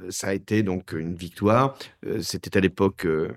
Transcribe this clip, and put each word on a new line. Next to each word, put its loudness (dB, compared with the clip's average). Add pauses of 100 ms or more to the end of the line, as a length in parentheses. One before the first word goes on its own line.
(100)
ça -6
a 0
été 0
donc -4
une -4
victoire. 2 (260)
Euh, -4
c'était -4
à 4
l'époque, 2
euh, 0